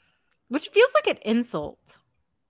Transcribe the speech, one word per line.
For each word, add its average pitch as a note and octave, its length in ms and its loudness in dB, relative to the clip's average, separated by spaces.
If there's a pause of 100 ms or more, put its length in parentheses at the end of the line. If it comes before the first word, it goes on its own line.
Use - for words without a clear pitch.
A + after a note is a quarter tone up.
(480)
Which C4 220 -6
feels A#4+ 240 4
like D5+ 140 0
an - 160 -2
insult. A3 560 -4 (720)